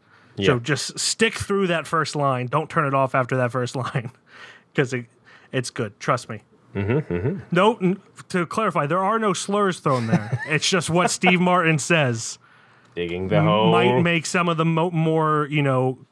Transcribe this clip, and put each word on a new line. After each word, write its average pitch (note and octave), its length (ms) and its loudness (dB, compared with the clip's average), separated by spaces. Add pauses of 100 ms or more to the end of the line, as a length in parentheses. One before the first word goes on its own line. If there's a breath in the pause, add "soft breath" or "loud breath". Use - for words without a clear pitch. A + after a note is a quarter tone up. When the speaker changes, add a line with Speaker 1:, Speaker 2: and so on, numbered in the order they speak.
(380 soft breath)
Speaker 1:
So F#3 180 4
Speaker 2:
Yeah. A#2+ 60 0
Speaker 1:
just C3+ 380 -4
stick - 360 0
through G3 320 -2
that E3 200 -2
first D#3+ 280 -2
line. C3+ 320 -2
Don't D3 220 -4
turn D#3 160 0
it C3+ 80 -2
off C3+ 220 0
after C3 220 0
that B2 140 0
first B2 240 -4
<laughs> - 20 -6
line, A#2+ 340 -6 (640 loud breath)
'cause C3+ 180 0
it, A#2+ 120 -4 (460 loud breath)
it's C3 180 -4
good. A2 300 -8
Trust - 300 -2
me. A2 120 -12 (340)
Speaker 2:
Mm-hmm, G#2 380 0
mm-hmm. B2+ 260 -2 (120)
Speaker 1:
No, G3+ 260 4
n-, F#3 220 0 (300)
to F3 160 -2
clarify, F3 400 -2
there F3 180 0
are G#3+ 140 0
no G#3+ 160 0
slurs G3 460 -2
thrown B2+ 280 0
there. A2+ 360 -2
Speaker 2:
<laughs> - 40 -12
Speaker 1:
It's D3+ 220 0
just F3 200 0
what E3+ 200 2
Steve F3+ 320 2
Martin F3 380 2
says C3 580 -2 (580 soft breath)
Speaker 2:
Digging F2 320 -4
the G#2 140 2
hole. F#2 300 4
Speaker 1:
might - 300 4
make E3+ 260 2
some F3 200 0
of E3 100 0
the D#3+ 80 2
mo-, E3 260 0
more, D#3+ 580 2
you D3 140 2
know C3 340 0 (140)